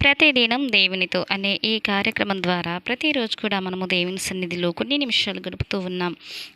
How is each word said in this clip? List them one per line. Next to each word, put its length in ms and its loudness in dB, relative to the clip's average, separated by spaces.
ప్రతిదినం 720 4
దేవునితో 580 2
అనే 340 0
ఈ 140 2
కార్యక్రమం 640 0
ద్వారా 360 0
ప్రతిరోజు 580 -2
కూడా 240 -2
మనము 260 -4
దేవుని 320 0
సన్నిధిలో 540 -2
కొన్ని 260 -2
నిమిషాలు 420 -2
గడుపుతూ 380 -4
ఉన్నాం. 380 -4